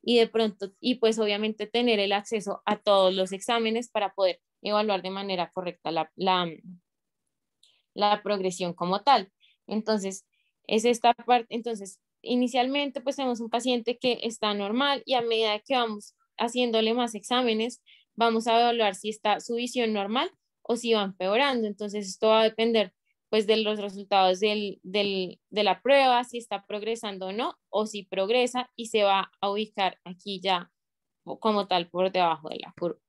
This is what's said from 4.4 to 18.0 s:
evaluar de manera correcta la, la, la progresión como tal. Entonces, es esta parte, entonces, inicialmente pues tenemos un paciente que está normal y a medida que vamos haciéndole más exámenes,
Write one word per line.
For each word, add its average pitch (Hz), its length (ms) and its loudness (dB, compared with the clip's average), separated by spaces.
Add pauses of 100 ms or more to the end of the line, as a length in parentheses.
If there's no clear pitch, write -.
evaluar 208 400 0
de 185 100 -8
manera 190 400 -4
correcta 175 400 -8
la, 160 240 -2
la, 180 340 0 (1400)
la 208 300 2
progresión 185 500 -2
como 180 300 -2
tal. 254 280 4 (360)
Entonces, 208 580 -4 (420)
es 214 180 0
esta 240 280 4
parte, 233 400 0
entonces, 226 460 -8 (240)
inicialmente 262 760 0
pues 254 140 -4
tenemos 247 240 -4
un 233 100 -8
paciente 240 480 -2
que 247 260 -2
está 214 300 -4
normal 240 520 -2
y 262 100 -2
a 240 60 2
medida 220 380 0
que 269 160 -4
vamos 220 400 -4 (220)
haciéndole 233 560 0
más 240 200 -2
exámenes, 233 680 -2 (340)